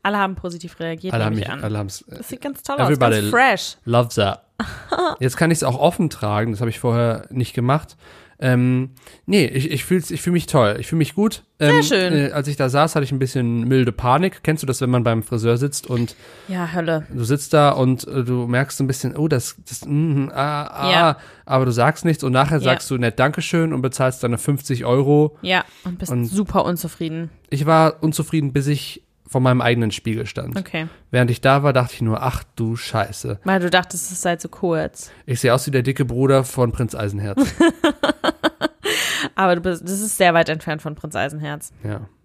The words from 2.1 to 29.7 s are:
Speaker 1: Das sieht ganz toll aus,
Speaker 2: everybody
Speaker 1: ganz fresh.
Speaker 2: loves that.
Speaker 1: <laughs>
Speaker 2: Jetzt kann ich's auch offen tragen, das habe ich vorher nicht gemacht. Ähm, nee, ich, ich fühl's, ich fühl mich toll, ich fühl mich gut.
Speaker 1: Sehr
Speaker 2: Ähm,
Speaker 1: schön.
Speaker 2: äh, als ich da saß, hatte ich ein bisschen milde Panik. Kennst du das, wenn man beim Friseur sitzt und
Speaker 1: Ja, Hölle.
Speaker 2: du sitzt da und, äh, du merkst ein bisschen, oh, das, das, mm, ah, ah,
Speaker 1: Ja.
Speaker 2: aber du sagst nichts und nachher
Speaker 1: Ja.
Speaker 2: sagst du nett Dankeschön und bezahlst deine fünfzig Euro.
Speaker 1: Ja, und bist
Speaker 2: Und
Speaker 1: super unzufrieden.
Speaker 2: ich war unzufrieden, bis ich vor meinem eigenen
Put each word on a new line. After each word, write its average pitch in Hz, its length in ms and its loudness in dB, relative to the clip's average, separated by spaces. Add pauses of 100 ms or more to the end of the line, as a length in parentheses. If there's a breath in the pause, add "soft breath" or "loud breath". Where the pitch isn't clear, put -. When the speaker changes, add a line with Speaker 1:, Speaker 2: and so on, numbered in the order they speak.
Speaker 1:
Das - 140 -16
sieht 262 100 -12
ganz 285 220 -10
toll 277 140 -6
aus, 269 120 2
Speaker 2:
everybody 127 320 4
Speaker 1:
ganz 104 100 -2
fresh. 233 540 2
Speaker 2:
loves 117 300 2
that. 101 320 -2 (120)
Speaker 1:
<laughs> - 640 -4
Speaker 2:
Jetzt 127 160 0
kann 165 140 4
ich's 160 140 2
auch 131 140 -2
offen 165 300 2
tragen, 107 440 -2
das 104 100 -4
habe 117 80 0
ich - 80 -8
vorher 117 500 0
nicht 123 240 -4
gemacht. 127 460 -2 (460 loud breath)
Ähm, 127 460 2 (340 loud breath)
nee, 185 220 4
ich, 135 240 -2
ich 143 140 -4
fühl's, 180 260 0
ich 165 100 -6
fühl 175 120 -2
mich 170 140 0
toll, 110 340 2
ich - 80 -8
fühl 165 100 0
mich 151 160 0
gut. 214 300 0 (160)
Speaker 1:
Sehr 147 140 6
Speaker 2:
Ähm, 165 100 6
Speaker 1:
schön. 185 280 2
Speaker 2:
äh, 143 200 2
als 143 160 -4
ich 143 80 -4
da 135 120 0
saß, 143 280 2
hatte 147 80 2
ich 127 80 -4
ein 135 80 -2
bisschen 120 480 0
milde 127 240 4
Panik. 151 500 0
Kennst 156 220 0
du - 20 -4
das, 131 140 -2
wenn 127 100 0
man 123 140 2
beim 113 180 2
Friseur 117 360 0
sitzt 139 280 -4
und 120 300 -2 (320 loud breath)
Speaker 1:
Ja, 180 240 -6
Hölle. 165 420 -2
Speaker 2:
du 123 80 -4
sitzt 135 320 0
da 147 160 6
und, 131 380 2
äh, 131 160 -2
du 123 240 -2
merkst 127 320 -2
ein 135 80 0
bisschen, 127 280 -4
oh, 151 120 0
das, 131 260 -2 (140)
das, - 180 -12
mm, 143 460 0
ah, 147 320 -4
ah, 139 260 -4
Speaker 1:
Ja. 170 260 4 (300 loud breath)
Speaker 2:
aber 131 200 2
du 127 40 2
sagst 123 340 2
nichts 165 200 2
und 131 80 0
nachher 139 260 4
Speaker 1:
Ja. 131 60 -2
Speaker 2:
sagst 131 260 0
du 131 80 -2
nett 120 220 0
Dankeschön 160 520 0
und 131 80 -2
bezahlst 131 440 -2
deine 117 140 0
fünfzig 135 460 -2
Euro. 143 580 4
Speaker 1:
Ja, 185 220 2 (200)
und 180 160 -8
bist 185 100 -8
Speaker 2:
Und 123 140 -2
Speaker 1:
super 196 400 0
unzufrieden. 165 680 -6 (180)
Speaker 2:
ich 143 180 -2
war 160 360 4
unzufrieden, 156 500 0
bis 135 140 0
ich - 380 -4 (200)
vor - 160 -2
meinem 127 220 4
eigenen 120 300 2